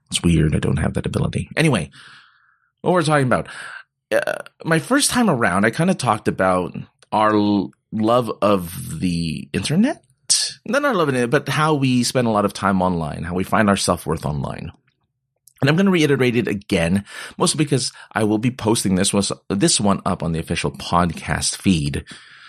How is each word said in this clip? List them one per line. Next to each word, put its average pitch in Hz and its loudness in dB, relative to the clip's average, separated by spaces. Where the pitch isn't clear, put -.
It's - -6
weird. 80 4
I 78 0
don't 69 0
have 67 -2
that - -4
ability. - -2
Anyway, 123 0
what 170 0
we're 180 2
talking 143 2
about. 101 0
Uh, - -2
my 160 2
first 262 0
time 233 2
around, 104 2
I 117 4
kinda 170 0
talked 107 0
about 92 0
our 107 2
l-, 104 2
love 110 0
of 87 -2
the 85 -4
internet. 220 -2
Not 277 0
our 277 0
love 165 2
of 135 0
it, 123 0
but 139 0
how 151 0
we 127 2
spend 123 0
a 113 2
lot 104 2
of 101 0
time 95 0
online, 85 -2
how 87 -8
we 92 -2
find 104 2
our 98 4
self-worth 80 -2
online. 71 -6
And 135 2
I'm 160 2
gonna 196 4
reiterate 139 4
it 117 0
again, 95 0
mostly 165 0
because 139 -2
I 107 0
will 107 2
be 120 0
posting 107 0
this 92 0
was, 101 0
this 101 0
one 101 2
up 95 -4
on 82 -2
the 80 -2
official 80 -4
podcast 80 -2
feed. 73 0